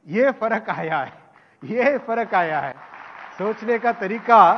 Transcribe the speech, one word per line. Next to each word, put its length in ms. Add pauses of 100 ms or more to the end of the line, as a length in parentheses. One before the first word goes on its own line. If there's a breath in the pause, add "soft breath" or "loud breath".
ये 240
फर्क 380
आया 300
है, 140 (500 soft breath)
ये 340
फर्क 360
आया 260
है। 160 (640)
सोचने 420
का 140
तरीका 480 (160)